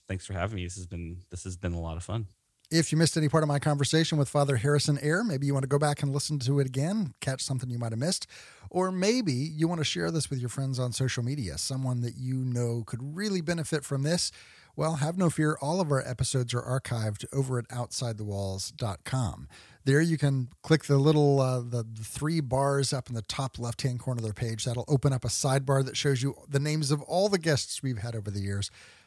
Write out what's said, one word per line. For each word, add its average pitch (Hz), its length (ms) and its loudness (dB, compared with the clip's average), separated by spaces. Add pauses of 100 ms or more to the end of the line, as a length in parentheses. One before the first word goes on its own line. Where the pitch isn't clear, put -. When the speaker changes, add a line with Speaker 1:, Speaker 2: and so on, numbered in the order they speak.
Speaker 1:
Thanks 92 180 -6
for 98 100 -10
having 95 200 -2
me. 90 80 -6
This 87 140 -8
has 92 100 -10
been, 85 440 -10
this 87 120 -12
has 90 140 -8
been 87 160 -4
a 85 80 -4
lot 82 160 -6
of 85 80 -8
fun. 110 240 -6 (420)
Speaker 2:
If 160 220 2
you 151 60 2
missed 165 180 4
any 156 120 2
part 156 140 4
of 151 60 0
my 143 100 2
conversation 151 600 2
with 139 100 2
Father 143 260 2
Harrison 143 480 4
Ayer, 165 220 2
maybe 143 240 0
you 139 40 2
want 135 120 0
to 131 40 -2
go 143 120 4
back 147 200 2
and 139 120 0
listen 143 260 -2
to 139 220 2
it 135 80 4
again, 151 520 0
catch 131 220 -4
something 127 260 -2
you 120 120 -4
might 117 100 -2
have 113 80 -4
missed, 160 300 -2 (420)
or 185 220 2
maybe 196 400 2
you 151 340 0
want 170 140 0
to 143 40 2
share 165 280 -2
this 156 180 0
with 135 80 -2
your 123 100 -4
friends 135 300 -4
on 123 140 0
social 123 320 0
media, 120 340 -4
someone 131 440 -2
that 120 140 -4
you 131 280 -4
know 120 420 -2
could 139 300 -8
really 196 240 0
benefit 160 440 -2
from 135 200 -2
this. 170 260 0 (460)
Well, 156 200 0
have 156 220 0
no 180 100 6
fear. 156 320 2
All 160 200 0
of 156 100 2
our 135 180 2
episodes 123 460 0
are 120 80 0
archived 113 680 -2
over 131 260 0
at 117 100 -4
outside 120 480 -4
the 107 80 -8
walls 98 460 -4
dot 104 320 -4
com. 113 460 -2 (360)
There 139 160 6
you 165 180 2
can 135 320 0 (120)
click 160 220 4
the 139 140 4
little, 143 420 6
uh, 127 200 2
the, 120 220 -4
the 110 220 -8
three 156 360 -2
bars 139 520 2
up 131 160 -4
in 123 60 -6
the 113 80 -4
top - 360 -4
left-hand 120 400 -2
corner 123 200 -4
of 113 60 -4
their 107 100 -2
page. 113 320 -4
That'll 120 200 -2
open 139 280 4
up 123 100 -4
a 123 40 0
sidebar 135 560 2
that 131 120 -6
shows 135 260 2
you 139 140 -2 (100)
the 139 140 0
names 151 300 0
of 147 120 0
all 190 260 2
the 202 100 2
guests 156 440 0
we've 127 160 -2
had 113 160 -6
over 104 160 -6
the 98 80 -4
years. 98 320 -2 (360)